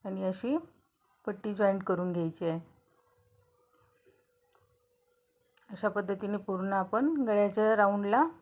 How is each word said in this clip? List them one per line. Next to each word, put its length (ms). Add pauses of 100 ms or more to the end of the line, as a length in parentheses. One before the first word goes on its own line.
आणि 200
अशी 320 (680)
पट्टी 300
जॉईंट 300
करून 280
घ्यायची 320
आहे. 160 (3000)
अशा 200
पद्धतीने 480
पूर्ण 340
आपण 340 (120)
गळ्याच्या 580
राऊंडला 480 (180)